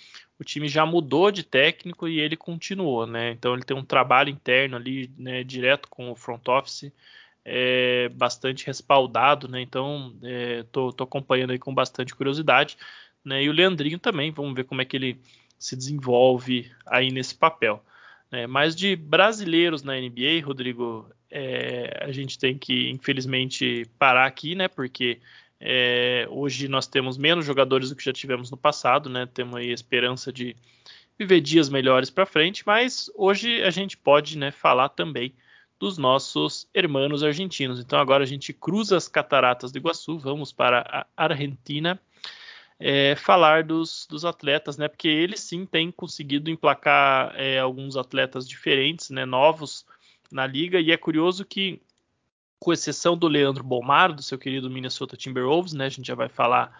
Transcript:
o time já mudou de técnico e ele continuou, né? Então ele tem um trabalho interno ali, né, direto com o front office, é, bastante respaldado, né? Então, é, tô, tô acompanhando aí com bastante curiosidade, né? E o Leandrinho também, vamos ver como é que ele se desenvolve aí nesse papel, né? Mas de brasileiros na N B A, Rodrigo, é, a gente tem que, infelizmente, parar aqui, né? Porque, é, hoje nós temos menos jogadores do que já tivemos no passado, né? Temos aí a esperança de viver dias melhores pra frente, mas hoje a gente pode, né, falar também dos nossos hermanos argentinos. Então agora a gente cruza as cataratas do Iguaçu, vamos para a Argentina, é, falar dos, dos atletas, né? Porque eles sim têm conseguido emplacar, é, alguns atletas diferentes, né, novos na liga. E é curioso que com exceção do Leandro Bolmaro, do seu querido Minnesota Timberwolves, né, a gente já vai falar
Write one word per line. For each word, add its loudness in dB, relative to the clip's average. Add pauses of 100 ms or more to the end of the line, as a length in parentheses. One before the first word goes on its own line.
(380)
o -14
time -6
já 2
mudou 2
de -6
técnico 0
e -2
ele -2
continuou, -4
né? -4
Então -2
ele -6
tem -4
um -8
trabalho 4
interno 0
ali, -8
né, -8
direto 0
com -14
o -10
front -10
office, -2 (520)
é, 0
bastante -4
respaldado, 2
né? -8
Então, -6 (100)
é, -6
tô, -2
tô -6
acompanhando -2
aí -2
com -10
bastante -2
curiosidade, 2 (460)
né? -4
E 2
o -2
Leandrinho 2
também, -2
vamos -6
ver -4
como -6
é -2
que -6
ele -4 (380)
se -10
desenvolve 2 (140)
aí 2
nesse -6
papel, 0 (480)
né? -8
Mas 2
de 0
brasileiros 2
na -6
N -8
B -2
A, -10
Rodrigo, -6 (240)
é, -8
a -8
gente -10
tem -2
que, -2
infelizmente, -4 (140)
parar 6
aqui, -6
né? -2
Porque, -6 (400)
é, 0
hoje -6
nós -2
temos -2
menos 2
jogadores 2
do -12
que -10
já -4
tivemos -6
no -12
passado, 0
né? -6
Temos -8
aí -6
a -2
esperança -2
de -10 (600)
viver 6
dias 6
melhores 4
pra 2
frente, 0
mas 0
hoje 0
a 4
gente -6
pode, 4
né, -4
falar 4
também -6 (440)
dos -6
nossos 0
hermanos 0
argentinos. -4
Então 0
agora 4
a 0
gente -8
cruza 0
as 0
cataratas 2
do -8
Iguaçu, -6
vamos -8
para 0 (120)
a 0
Argentina, -4 (800)
é, 2
falar 6
dos, -6
dos -10
atletas, -4
né? -4
Porque -4
eles 0
sim -8
têm -2
conseguido -6
emplacar, 4
é, -2
alguns -4
atletas -4
diferentes, -2
né, -6
novos 2 (460)
na -4
liga. 0
E 2
é 6
curioso -2
que -6 (800)
com 0
exceção 0
do 2
Leandro 2
Bolmaro, 2
do -12
seu -8
querido -6
Minnesota -10
Timberwolves, 0
né, -4
a -2
gente -12
já -6
vai -4
falar 2